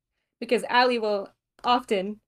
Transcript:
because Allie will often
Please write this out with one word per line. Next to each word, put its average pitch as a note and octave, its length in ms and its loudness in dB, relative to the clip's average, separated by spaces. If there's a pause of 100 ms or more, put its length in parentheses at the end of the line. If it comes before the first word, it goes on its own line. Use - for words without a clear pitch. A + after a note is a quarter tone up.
(400)
because A3+ 300 -2
Allie B3 300 2
will G#3 300 -2 (340)
often G#3+ 640 -2